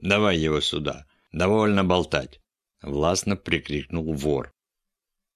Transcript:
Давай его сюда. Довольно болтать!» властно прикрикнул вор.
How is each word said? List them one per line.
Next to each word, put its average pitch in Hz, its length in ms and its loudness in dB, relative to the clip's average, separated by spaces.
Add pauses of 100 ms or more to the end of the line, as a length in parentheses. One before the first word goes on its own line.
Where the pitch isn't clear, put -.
Давай 101 360 2
его 78 240 0
сюда. 73 460 -6 (260)
Довольно 101 500 2
болтать!» 87 560 0 (420)
властно 80 540 0
прикрикнул 80 760 -4
вор. 71 400 -2 (840)